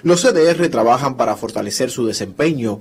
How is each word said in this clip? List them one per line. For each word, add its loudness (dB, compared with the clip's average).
los 2
C 4
D 4
R 0
trabajan 2
para 0
fortalecer -4
su -4
desempeño -4